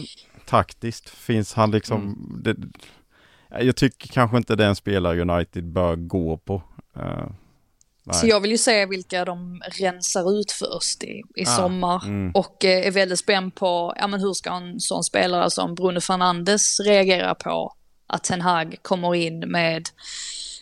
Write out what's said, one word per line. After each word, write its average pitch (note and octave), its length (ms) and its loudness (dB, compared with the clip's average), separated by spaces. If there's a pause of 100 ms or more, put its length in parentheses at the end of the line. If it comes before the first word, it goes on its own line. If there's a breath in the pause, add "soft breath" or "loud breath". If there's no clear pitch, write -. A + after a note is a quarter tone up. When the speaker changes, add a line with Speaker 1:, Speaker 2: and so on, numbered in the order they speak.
(460)
Speaker 1:
Taktiskt - 640 -2
finns - 440 -2
han G#2+ 180 4
liksom, G#2+ 300 0
Speaker 2:
Mm. G2+ 420 -10
Speaker 1:
det, A2+ 120 0 (1080 soft breath)
jag B2+ 100 4
tycker - 320 0
kanske B2 300 2
inte A2+ 180 0
det G#2+ 80 4
är G#2 60 6
en G2+ 60 4
spelare F2+ 460 0
United F2 500 0
bör F2 240 2
gå E2+ 420 -2
på. G2 240 -6 (340)
Eh, G1+ 300 -8 (800)
nej. - 120 -6
Speaker 3:
Så A3+ 120 2
jag G#3 140 6
vill G#3+ 100 0
ju A#3 60 2
se G#3+ 280 4
vilka F#3 400 -6
de F3+ 360 -10 (180)
rensar F#3 600 0
ut G3+ 120 -4
först - 520 -6
i, - 180 -12 (140)
i F#3 80 -4
Speaker 2:
Ah. - 20 -2
Speaker 3:
sommar. F3+ 600 0
Speaker 1:
Mm. G3+ 300 -2
Speaker 3:
Och, - 300 0
eh, F#3 220 4
är G3 40 0
väldigt F#3 280 2
spänd F#3 360 -2
på, F3 440 0
ja, G3+ 80 0
men G3+ 120 -2
hur F#3+ 140 0
ska F3 200 -6
en F3+ 260 -10
sån F3 240 -4
spelare F3+ 460 2
som E3+ 260 -2
Bruno F3+ 260 0
Fernandes F3+ 760 2
reagera F#3+ 560 4
på - 380 -4 (340)
att - 160 -4
Ten F3+ 180 -2
Hag E3+ 400 2
kommer F3 340 0
in E3 240 -2
med, E3 500 0 (720 loud breath)